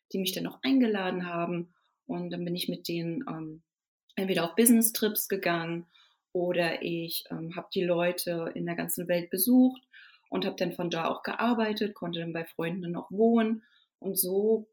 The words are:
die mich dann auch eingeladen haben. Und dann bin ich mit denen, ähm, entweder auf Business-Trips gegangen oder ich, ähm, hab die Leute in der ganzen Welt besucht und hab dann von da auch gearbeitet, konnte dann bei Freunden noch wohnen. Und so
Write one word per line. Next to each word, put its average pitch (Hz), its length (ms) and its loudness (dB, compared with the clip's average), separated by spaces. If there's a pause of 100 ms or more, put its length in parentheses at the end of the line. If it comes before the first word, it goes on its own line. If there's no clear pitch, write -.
(120)
die 196 60 -2
mich 190 140 -2
dann 170 160 -6
auch - 140 -12
eingeladen 202 640 2
haben. 175 460 -4 (340)
Und 175 240 -6
dann 175 140 -6
bin 175 120 -2
ich - 120 -4
mit 175 200 -6
denen, 170 400 -4
ähm, 160 340 -10 (540)
entweder 190 280 0
auf 165 120 -4
Business-Trips 226 720 4
gegangen 170 580 -2 (460)
oder 175 500 0
ich, 165 480 -4
ähm, 165 260 -8
hab 170 140 -10
die 190 140 -2
Leute 175 720 0
in 170 120 -4
der 170 80 -4
ganzen 170 320 -4
Welt 175 240 0
besucht 254 520 4 (460)
und 185 160 -2
hab 196 120 -4
dann 175 160 0
von 170 180 -4
da 165 180 -2
auch - 140 -4
gearbeitet, 220 720 0
konnte 175 240 -6
dann 165 140 -6
bei 165 120 -4
Freunden 170 460 -6
noch 180 220 -8
wohnen. 220 500 4 (380)
Und 190 180 -4
so 214 540 2